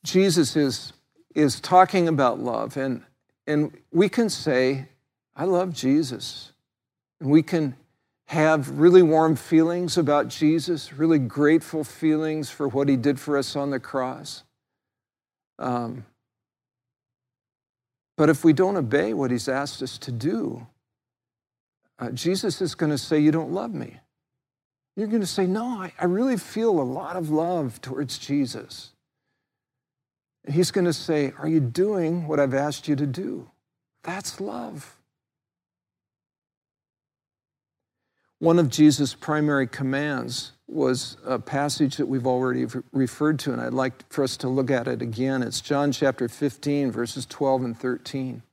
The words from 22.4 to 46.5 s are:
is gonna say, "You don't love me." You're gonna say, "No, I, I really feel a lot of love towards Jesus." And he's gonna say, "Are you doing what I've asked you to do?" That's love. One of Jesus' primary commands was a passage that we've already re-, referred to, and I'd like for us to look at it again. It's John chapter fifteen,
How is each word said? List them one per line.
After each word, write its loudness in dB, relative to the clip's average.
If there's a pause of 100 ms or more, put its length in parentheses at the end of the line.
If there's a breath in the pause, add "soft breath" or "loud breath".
is -4
gonna 0
say, 0
"You 6
don't -2
love -6
me." -12 (960)
You're -4
gonna 0
say, 0
"No, -2
I, -12
I -2
really 2
feel 0
a 0
lot -6
of -6
love -2
towards -8
Jesus." -6 (1500)
And -6
he's 2
gonna 2
say, -2
"Are -6
you 4
doing 0
what -2
I've 2
asked -4
you 2
to -2
do?" -8 (540)
That's -10
love. -10 (3500)
One 6
of 4
Jesus' 6
primary 0
commands -6 (140)
was -2
a -2
passage -2
that -2
we've -4
already 0
re-, -8
referred 0
to, -4
and -4
I'd -6
like -4
for 0
us -4
to -6
look 0
at 0
it -4
again. -2
It's -6
John 0
chapter 0
fifteen, -2